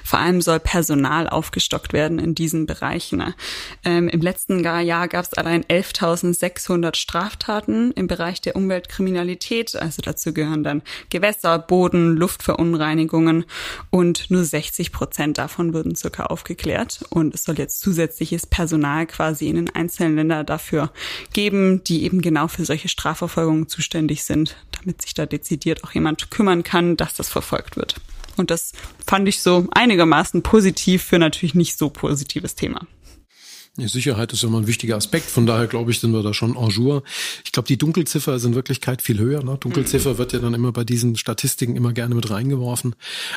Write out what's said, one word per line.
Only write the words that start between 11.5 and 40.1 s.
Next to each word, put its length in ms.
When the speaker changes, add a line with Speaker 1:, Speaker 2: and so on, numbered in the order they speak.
Speaker 1:
Boden, 560
Luftverunreinigungen 1300
und 420
nur 120
sechzig 480
Prozent 460
davon 360
würden 220
circa 320
aufgeklärt. 840
Und 240
es 100
soll 140
jetzt 220
zusätzliches 680
Personal 600
quasi 420
in 80
den 200
einzelnen 400
Ländern 300
dafür 460
geben, 500
die 200
eben 180
genau 260
für 180
solche 240
Strafverfolgungen 760
zuständig 560
sind, 320
damit 220
sich 120
da 120
dezidiert 580
auch 80
jemand 400
kümmern 320
kann, 340
dass 180
das 140
verfolgt 480
wird. 180
Und 160
das 200
fand 220
ich 140
so 300
einigermaßen 720
positiv 600
für 160
natürlich 360
nicht 220
so 120
positives 680
Thema. 320
Speaker 2:
Die 80
Sicherheit 460
ist 100
immer 160
ein 60
wichtiger 300
Aspekt, 300
von 200
daher 220
glaube 240
ich, 80
sind 120
wir 120
da 100
schon 220
en 140
jour. 340
Ich 60
glaube, 160
die 100
Dunkelziffer 560
ist 100
in 120
Wirklichkeit 480
viel 160
höher, 240
ne? 160
Dunkelziffer 540